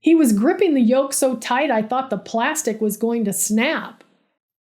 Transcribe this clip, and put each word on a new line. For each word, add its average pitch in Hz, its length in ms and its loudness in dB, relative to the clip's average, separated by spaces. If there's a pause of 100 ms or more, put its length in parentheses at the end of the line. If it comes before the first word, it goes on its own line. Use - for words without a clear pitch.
He 320 140 4
was 302 180 6
gripping 320 420 2
the 269 60 2
yoke 262 320 2
so 262 240 0
tight 254 340 -2
I 220 120 0
thought 247 280 -4
the 202 80 -4
plastic 233 600 -4
was 208 160 -2
going 233 280 -2
to 202 80 -2
snap. 226 720 -2 (600)